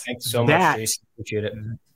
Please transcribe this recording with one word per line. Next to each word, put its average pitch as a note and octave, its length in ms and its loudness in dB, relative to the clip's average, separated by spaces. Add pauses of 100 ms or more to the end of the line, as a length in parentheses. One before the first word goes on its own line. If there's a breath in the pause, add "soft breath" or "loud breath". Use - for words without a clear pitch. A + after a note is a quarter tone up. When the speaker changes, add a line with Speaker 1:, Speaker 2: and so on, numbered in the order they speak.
Speaker 1:
Thanks A#2+ 240 -6
so A#2+ 140 2
Speaker 2:
That D#3 260 6
Speaker 1:
much, A2 80 0
Jason. - 340 -4
Appreciate G#2+ 300 -6
it. G#2+ 100 -4 (420)